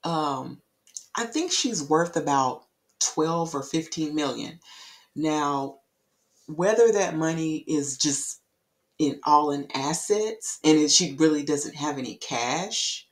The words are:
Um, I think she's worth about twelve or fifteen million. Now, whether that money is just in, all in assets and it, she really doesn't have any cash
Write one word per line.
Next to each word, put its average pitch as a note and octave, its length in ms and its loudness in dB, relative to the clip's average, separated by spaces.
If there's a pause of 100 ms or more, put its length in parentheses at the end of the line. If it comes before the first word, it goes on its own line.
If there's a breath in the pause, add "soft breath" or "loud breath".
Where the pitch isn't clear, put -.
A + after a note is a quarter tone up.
Um, D3+ 580 -4 (540)
I A#3 100 -4
think D#4 260 -4
she's G#3+ 300 -2
worth D#3+ 340 2
about C#3 500 0 (340)
twelve E3 540 -2
or C#3 80 -4
fifteen D#3+ 520 -4
million. C3 460 -4 (560 loud breath)
Now, C#3+ 640 -2 (680)
whether G#3+ 460 4
that F3+ 240 2
money D#3+ 500 0
is C#3+ 320 0
just - 420 -2 (580)
in, C#3+ 260 0
all D3 260 6
in C#3+ 240 -4
assets G3+ 920 -2
and D#3 140 8
it, D3 120 4
she C#3+ 240 2
really D3+ 300 4
doesn't D3 300 -2
have C#3+ 240 -4
any A#2+ 180 -8
cash C#3+ 960 -4